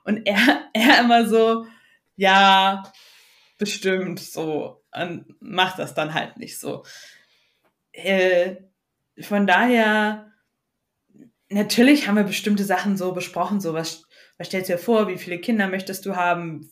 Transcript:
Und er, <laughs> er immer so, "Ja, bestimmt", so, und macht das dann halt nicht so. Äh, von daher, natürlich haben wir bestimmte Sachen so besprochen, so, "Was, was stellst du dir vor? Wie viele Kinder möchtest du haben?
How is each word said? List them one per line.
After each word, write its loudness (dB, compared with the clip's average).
Und -2
er, 0
<laughs> 2
er 6
immer 4
so, 2
"Ja, 4
bestimmt", -4
so, -8
und -10
macht -4
das -10
dann -4
halt -6
nicht -14
so. -10
Äh, 0
von 0
daher, 2
natürlich 2
haben 0
wir 4
bestimmte -2
Sachen -2
so -4
besprochen, -4
so, -4
"Was, -8
was -12
stellst -6
du -2
dir -4
vor? 0
Wie -6
viele -10
Kinder 0
möchtest -8
du -6
haben? -4